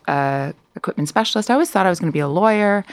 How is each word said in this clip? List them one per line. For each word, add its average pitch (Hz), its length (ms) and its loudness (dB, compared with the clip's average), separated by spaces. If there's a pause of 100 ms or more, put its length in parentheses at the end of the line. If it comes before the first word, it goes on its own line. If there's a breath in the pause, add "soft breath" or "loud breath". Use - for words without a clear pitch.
uh, 139 440 -2 (220)
equipment - 340 -4
specialist. 220 400 -2
I 240 60 4
always 320 160 2
thought 190 160 2
I - 20 4
was 175 120 0
gonna 165 100 0
be 151 80 -2
a 143 80 0
lawyer, 202 680 2